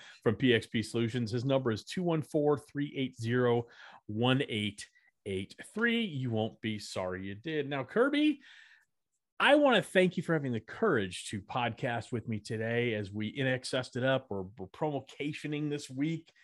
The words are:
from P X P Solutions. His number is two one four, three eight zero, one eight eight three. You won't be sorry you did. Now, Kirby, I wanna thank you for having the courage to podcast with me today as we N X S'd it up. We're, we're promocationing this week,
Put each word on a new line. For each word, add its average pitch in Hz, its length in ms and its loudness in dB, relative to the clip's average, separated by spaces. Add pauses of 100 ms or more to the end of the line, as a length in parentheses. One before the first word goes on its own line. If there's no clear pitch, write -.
(240)
from 113 100 4
P 123 180 4
X 110 140 4
P 117 160 -2
Solutions. 117 480 -2
His 120 140 -2
number 131 260 2
is 107 140 -2
two - 180 -6
one 165 180 0
four, 147 380 0
three - 220 -10 (160)
eight 131 240 -4
zero, 120 460 2 (400)
one 123 420 2
eight 104 380 -4 (400)
eight - 280 -6 (200)
three. 233 280 0
You 135 280 -4
won't 110 320 -2
be 110 160 -4
sorry 92 480 -6
you 98 80 -8
did. 143 340 -6
Now, 139 160 -4
Kirby, 285 560 2 (1000)
I 254 160 8
wanna 277 260 6
thank 185 380 4
you 170 40 0
for 170 120 2
having 139 180 0
the 113 80 0
courage 110 680 0
to 104 120 -6
podcast 120 720 -4
with 117 160 -4
me 110 100 -2
today 117 560 0
as 104 160 -4
we 107 260 -4
N 135 100 0
X 127 260 -2
S'd 127 240 -2
it 123 80 0
up. 131 240 2
We're, 98 160 -4 (140)
we're 95 80 -10
promocationing 147 1040 -4
this 147 180 -6
week, 156 420 -4 (140)